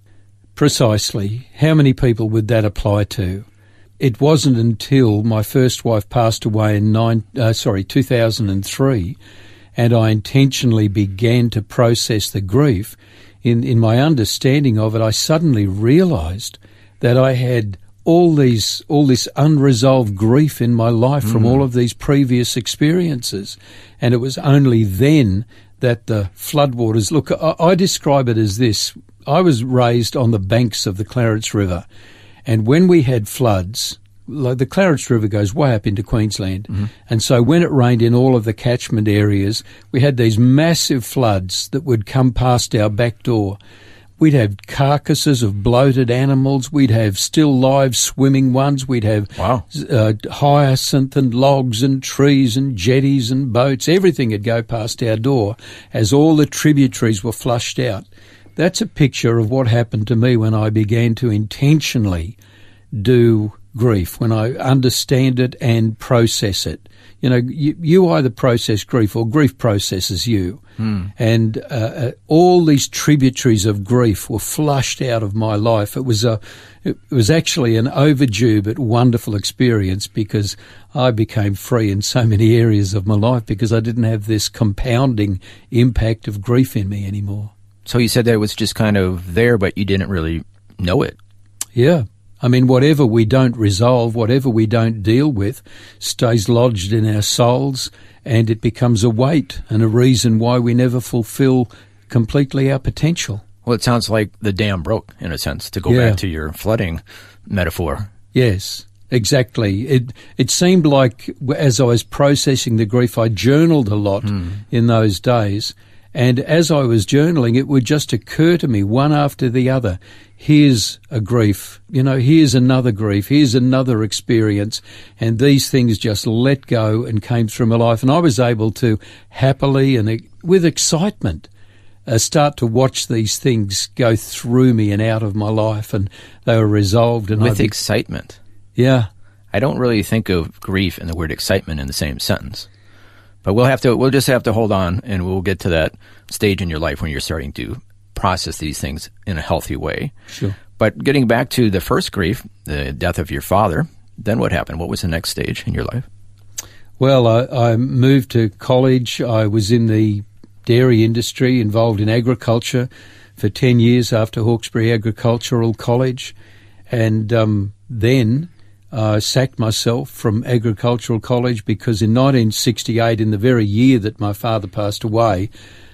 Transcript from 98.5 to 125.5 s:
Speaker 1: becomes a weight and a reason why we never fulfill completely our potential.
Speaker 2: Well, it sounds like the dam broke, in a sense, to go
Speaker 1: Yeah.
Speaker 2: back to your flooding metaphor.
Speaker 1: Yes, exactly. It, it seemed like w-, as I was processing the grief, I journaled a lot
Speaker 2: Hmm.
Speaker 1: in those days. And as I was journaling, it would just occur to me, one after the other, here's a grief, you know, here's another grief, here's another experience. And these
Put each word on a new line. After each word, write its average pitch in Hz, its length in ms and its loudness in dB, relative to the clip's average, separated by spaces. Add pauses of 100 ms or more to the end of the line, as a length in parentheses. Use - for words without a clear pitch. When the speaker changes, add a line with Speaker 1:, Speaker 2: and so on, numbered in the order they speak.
Speaker 1:
becomes 117 420 0
a 123 60 2
weight 131 600 -2
and 110 140 0
a 110 60 2
reason 120 500 2
why 120 180 0
we 120 160 0
never 123 280 0
fulfill 127 680 -2 (380)
completely 135 640 0
our 135 80 -2
potential. - 640 -4 (220)
Speaker 2:
Well, 120 80 0
it 107 100 -2
sounds 120 260 0
like 107 300 0
the 104 140 -2
dam 98 300 -2
broke, 101 360 -6
in 85 140 -8
a 67 40 -8
sense, - 340 -8
to 95 100 -6
go - 100 0
Speaker 1:
Yeah. 120 200 4
Speaker 2:
back 95 80 0
to 101 100 -4
your 78 240 -6
flooding 98 480 -4 (440)
metaphor. 87 640 -4 (220)
Speaker 1:
Yes, 110 540 -2 (260)
exactly. 117 800 -2
It, 127 240 0 (240)
it 127 120 -2
seemed 180 360 2
like 135 400 2 (160)
w-, 139 180 -4
as 139 220 2
I 131 40 4
was 120 180 2
processing 139 760 0
the 113 80 0
grief, 123 320 0
I 113 100 0
journaled 131 640 2
a 104 60 -2
lot 101 280 -2
Speaker 2:
Hmm. 98 240 -4 (240)
Speaker 1:
in 117 160 2
those 110 320 2
days. 107 540 -2 (400)
And 127 260 2
as 160 320 0
I 143 120 2
was 117 220 2
journaling, 143 500 2
it 135 120 0
would 135 180 2
just 151 280 -2
occur 160 440 0
to 160 100 -4
me, 107 160 0
one 131 300 0
after 143 340 0
the 123 220 0
other, 120 300 -2 (360)
here's 147 640 2 (120)
a 117 100 -2
grief, 107 680 -2
you 131 120 0
know, 135 160 0
here's 139 380 4
another 127 360 4
grief, 101 360 -2
here's 139 260 4
another 127 500 2
experience. 107 800 -2 (380)
And 113 180 -2
these 139 320 2